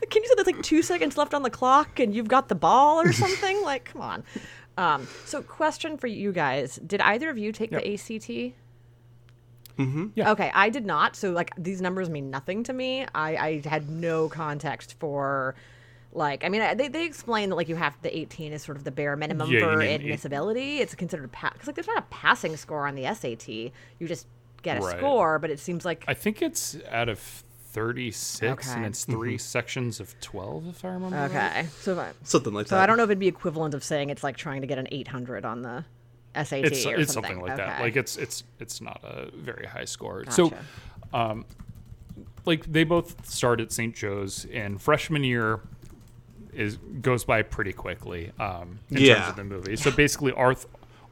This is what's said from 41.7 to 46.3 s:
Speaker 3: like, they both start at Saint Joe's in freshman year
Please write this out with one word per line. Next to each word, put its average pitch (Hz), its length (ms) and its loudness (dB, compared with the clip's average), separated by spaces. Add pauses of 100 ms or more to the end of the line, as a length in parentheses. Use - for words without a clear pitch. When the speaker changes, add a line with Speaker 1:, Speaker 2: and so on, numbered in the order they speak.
Speaker 3:
like, 160 260 0
they 160 120 6
both 170 460 0
start 120 320 4
at 110 100 -6
Saint 113 240 -2
Joe's 101 500 -4
in 101 340 -6
freshman 151 440 2
year 117 380 2 (920)